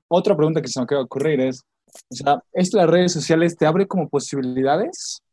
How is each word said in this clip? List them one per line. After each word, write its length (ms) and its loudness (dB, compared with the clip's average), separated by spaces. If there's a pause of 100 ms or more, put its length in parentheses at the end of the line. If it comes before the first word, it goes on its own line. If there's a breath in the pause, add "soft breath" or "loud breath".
otra 300 2
pregunta 240 2
que 60 -8
se 120 -6
me 40 -2
acaba 160 -2
de 60 -4
ocurrir 360 -2
es, 220 -2 (480)
o 40 -14
sea, 280 0 (100)
¿esto 240 0
de 60 6
las 80 6
redes 220 4
sociales 440 0
te 80 2
abre 220 2
como 220 -4
posibilidades 1200 -4